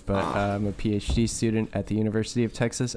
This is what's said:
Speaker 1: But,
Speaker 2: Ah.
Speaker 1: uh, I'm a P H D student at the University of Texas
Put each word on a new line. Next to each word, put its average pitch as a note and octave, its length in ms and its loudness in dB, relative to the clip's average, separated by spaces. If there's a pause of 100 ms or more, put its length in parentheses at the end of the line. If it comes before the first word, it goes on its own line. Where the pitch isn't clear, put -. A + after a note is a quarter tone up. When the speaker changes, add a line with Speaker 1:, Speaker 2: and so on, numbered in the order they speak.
Speaker 1:
But, G2 180 0
Speaker 2:
Ah. G2+ 280 0
Speaker 1:
uh, G2+ 40 0
I'm G#2 100 0
a G2+ 60 0
P G#2 240 0
H - 140 -2
D A2+ 180 4
student A2 460 0
at G2 140 -2
the G2+ 80 -2
University A2 500 0
of G#2+ 80 -4
Texas A#2+ 440 -2